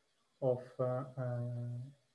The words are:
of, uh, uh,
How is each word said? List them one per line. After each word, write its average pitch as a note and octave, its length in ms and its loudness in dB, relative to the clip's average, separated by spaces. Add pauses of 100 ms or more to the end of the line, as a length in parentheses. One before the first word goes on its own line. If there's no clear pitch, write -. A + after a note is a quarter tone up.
(400)
of, B2 220 4 (180)
uh, B2+ 40 4
uh, B2+ 180 2 (1120)